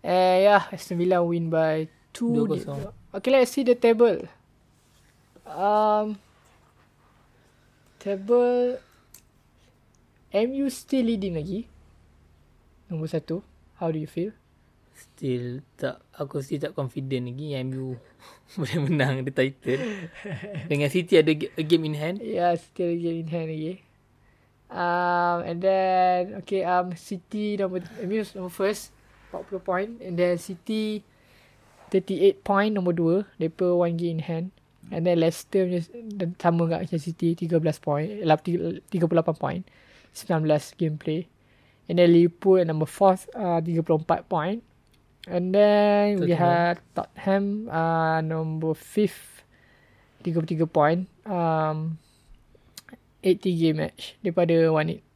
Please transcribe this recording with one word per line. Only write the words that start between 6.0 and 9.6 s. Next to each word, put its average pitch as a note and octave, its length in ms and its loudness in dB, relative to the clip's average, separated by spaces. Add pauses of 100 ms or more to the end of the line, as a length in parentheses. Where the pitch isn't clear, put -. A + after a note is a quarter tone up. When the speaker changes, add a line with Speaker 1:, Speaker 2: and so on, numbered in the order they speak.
Speaker 1:
table, B3 880 0 (1500)